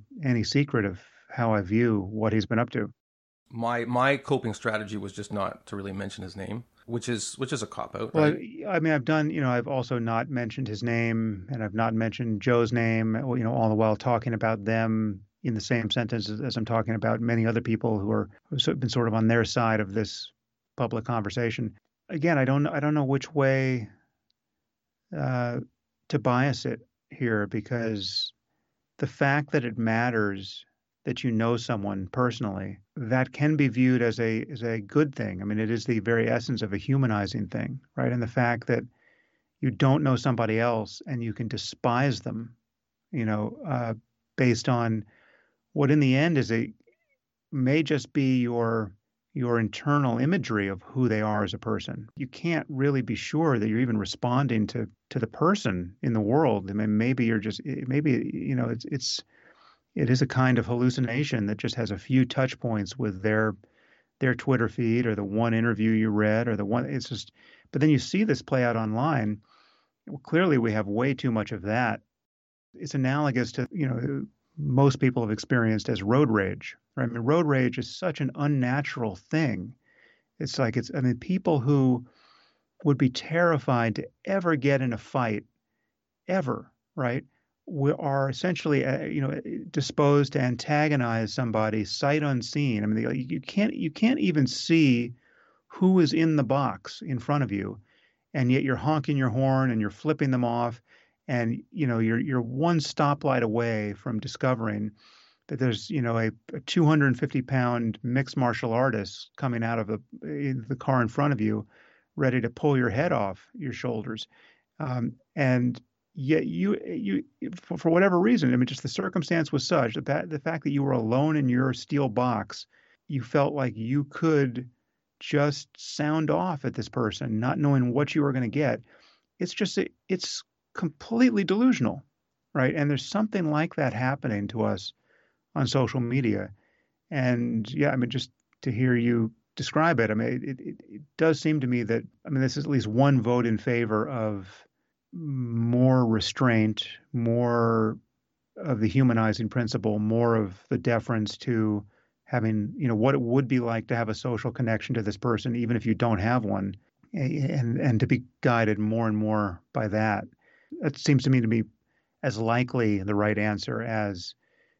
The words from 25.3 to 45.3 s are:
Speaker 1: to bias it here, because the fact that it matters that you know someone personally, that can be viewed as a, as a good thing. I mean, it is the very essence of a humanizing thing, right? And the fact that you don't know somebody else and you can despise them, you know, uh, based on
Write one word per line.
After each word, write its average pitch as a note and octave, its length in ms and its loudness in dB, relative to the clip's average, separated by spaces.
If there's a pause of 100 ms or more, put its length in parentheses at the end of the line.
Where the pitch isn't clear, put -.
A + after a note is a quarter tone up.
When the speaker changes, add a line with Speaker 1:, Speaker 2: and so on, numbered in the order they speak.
Speaker 1:
to C#3+ 100 0
bias B2+ 460 0
it A#2+ 220 -6 (220)
here, G#2+ 380 -2
because A2 840 -6 (680)
the C3+ 80 0
fact C#3+ 440 0
that C3+ 140 0
it A#2 120 -6
matters A2+ 840 0 (400)
that - 180 -6
you B2+ 100 0
know A#2 260 2
someone G2+ 560 -4
personally, G#2 680 -4 (160)
that B2+ 380 0
can D3+ 240 2
be C#3+ 100 4
viewed B2+ 340 4
as A2+ 180 2
a, A2+ 300 0
as C3 140 -10
a A2+ 160 -4
good C#3 340 0
thing. G2 280 -6
I G2+ 40 -6
mean, G#2 140 -2
it A2 100 -2
is A#2 140 -2
the A#2 160 0
very A#2 300 0
essence A#2 320 -2
of G2+ 100 -4
a G2+ 60 -2
humanizing A2 720 0
thing, - 340 -6 (160)
right? B2 140 0
And A#2+ 120 -2
the A2+ 40 -4
fact A#2+ 400 0
that A#2 160 0 (760)
you C3+ 100 0
don't C3+ 340 4
know C3+ 120 2
somebody A2+ 460 0
else A2+ 440 -2
and B2+ 160 -6
you A#2 120 -4
can A2+ 160 -6
despise B2 720 0
them, A2+ 340 -10 (560)
you A#2+ 140 -2
know, A2 320 -2 (100)
uh, A#2+ 260 -2 (440)
based B2 320 2
on A#2 340 0 (680)